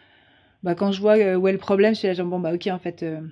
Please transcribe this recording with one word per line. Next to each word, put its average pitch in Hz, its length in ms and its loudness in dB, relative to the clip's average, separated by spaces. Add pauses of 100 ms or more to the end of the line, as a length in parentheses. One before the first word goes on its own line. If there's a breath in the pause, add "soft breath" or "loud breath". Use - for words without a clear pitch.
(640 loud breath)
bah, 175 120 0
quand 202 160 0
je 190 80 -4
vois, 214 180 4
euh, 190 200 2
où 185 100 2
est 190 60 2
le 190 40 -2
problème, 202 360 2
je 214 60 -6
suis 202 100 -2
là, 185 40 0
genre, « 175 160 -4
Bon, 180 120 -4
bah, 165 120 -2
ok, 175 140 -4
en 185 120 -4
fait, 170 240 -10
euh, », 160 180 -8 (100)